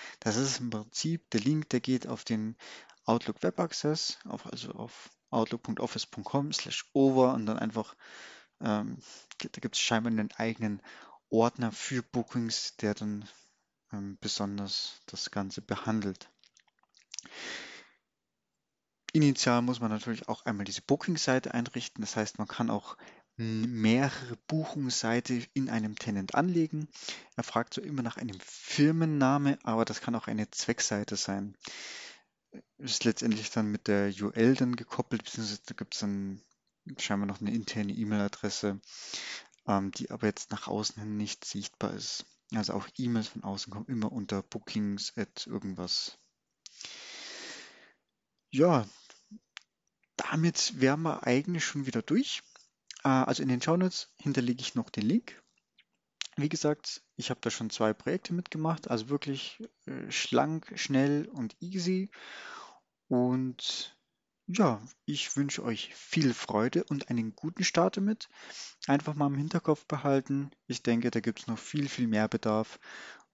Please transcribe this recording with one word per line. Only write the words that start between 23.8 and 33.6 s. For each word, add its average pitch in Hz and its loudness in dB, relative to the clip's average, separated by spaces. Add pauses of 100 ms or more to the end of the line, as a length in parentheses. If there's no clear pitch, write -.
mehrere 120 4 (120)
Buchungsseiten 123 0
in 131 -2
einem 107 0
Tenant 101 -2
anlegen. 160 2 (480)
Er 120 -2
fragt - -2
so - -6
immer 135 -4
nach 117 -6
einem 104 -8
Firmenname, 143 4
aber 113 4
das 110 -2
kann 117 -2
auch 110 -4
eine 107 -2
Zweckseite - -2
sein. 98 -4 (1200)
Ist - -4
letztendlich 110 2
dann 107 0